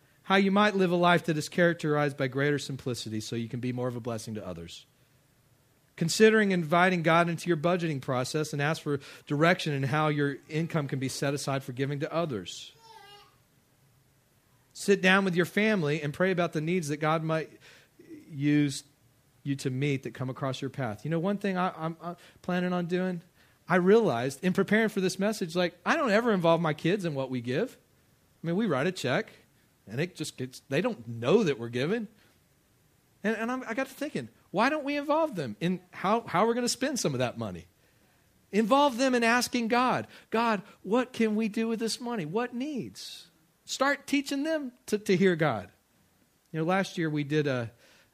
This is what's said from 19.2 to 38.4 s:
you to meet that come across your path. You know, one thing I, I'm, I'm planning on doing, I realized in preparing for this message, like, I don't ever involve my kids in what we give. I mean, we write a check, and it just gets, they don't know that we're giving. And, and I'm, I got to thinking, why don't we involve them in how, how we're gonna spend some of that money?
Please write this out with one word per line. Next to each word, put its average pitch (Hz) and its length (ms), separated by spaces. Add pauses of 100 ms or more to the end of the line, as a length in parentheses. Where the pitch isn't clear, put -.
you 139 140
to 135 140
meet 135 340
that 113 100
come 127 160
across 135 300
your 135 100
path. 113 340
You 147 60
know, 165 80
one 196 200
thing 196 200
I, 180 180
I'm, 160 240
I'm 170 160 (260)
planning 180 300
on 175 140
doing, 180 340 (480)
I 170 80
realized 175 680
in 180 80
preparing 208 380
for 196 100
this 185 180
message, 190 380
like, 180 280
I 214 120
don't 226 160
ever 226 200
involve 165 280
my 156 140
kids 180 300
in 156 100
what 135 140
we 131 120
give. 131 360 (640)
I 160 40
mean, 170 80
we 226 120
write 143 200
a 185 60
check, 143 400 (580)
and 120 100
it 180 140
just - 220
gets, 127 320
they 135 120
don't 185 280
know 120 340
that 143 160
we're 117 120
giving. 170 360 (1200)
And, 214 120
and 226 140
I'm, 254 160
I 220 80
got 269 140
to - 60
thinking, 156 340 (220)
why 214 200
don't 208 140
we 285 120
involve 294 380
them 131 260
in 180 200 (100)
how, 220 360
how 185 200
we're 233 80
gonna 240 140
spend 262 300
some 151 160
of 123 40
that 123 200
money? 90 280 (840)